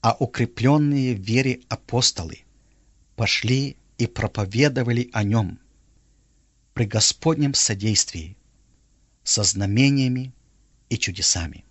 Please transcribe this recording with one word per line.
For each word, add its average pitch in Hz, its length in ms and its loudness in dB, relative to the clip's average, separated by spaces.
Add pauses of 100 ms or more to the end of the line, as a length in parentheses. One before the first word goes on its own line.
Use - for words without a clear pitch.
а 113 180 2
укрепленные 135 960 0
в 101 60 -6
вере 123 480 0
апостолы 110 720 -4 (760)
пошли 127 600 0 (240)
и 120 60 0
проповедовали 120 1040 0
о 110 120 0
нем 104 360 0 (1120)
при 117 140 -2
Господнем 139 640 0
содействии, 98 840 -2 (880)
со - 180 0
знамениями 127 880 2 (560)
и 113 80 -2
чудесами. 90 760 -4